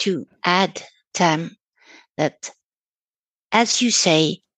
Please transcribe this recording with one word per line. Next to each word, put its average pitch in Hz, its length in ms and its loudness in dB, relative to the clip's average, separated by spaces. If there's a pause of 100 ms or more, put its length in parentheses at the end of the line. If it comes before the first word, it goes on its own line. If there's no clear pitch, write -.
to 175 260 -4 (180)
add, 180 380 0 (320)
Tam, 165 420 0 (640)
that - 320 -4 (1000)
as 226 280 2
you 247 100 2
say, 160 500 2 (180)